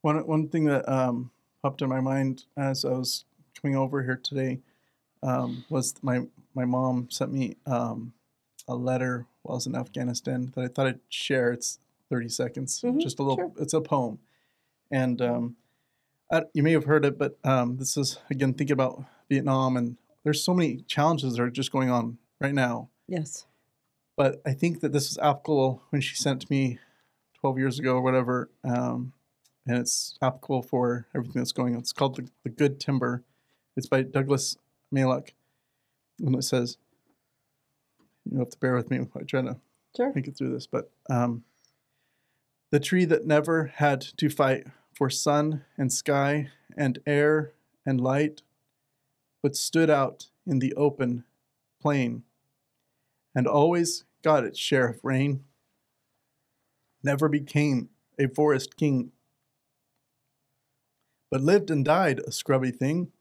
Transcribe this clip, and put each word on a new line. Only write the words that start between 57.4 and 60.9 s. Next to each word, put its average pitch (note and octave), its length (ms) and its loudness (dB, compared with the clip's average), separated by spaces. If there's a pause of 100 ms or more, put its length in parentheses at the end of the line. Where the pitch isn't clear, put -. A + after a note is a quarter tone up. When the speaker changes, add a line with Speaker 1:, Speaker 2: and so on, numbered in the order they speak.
Speaker 1:
a C#3 100 2
forest C#3+ 500 0
king, C3+ 340 0 (2250)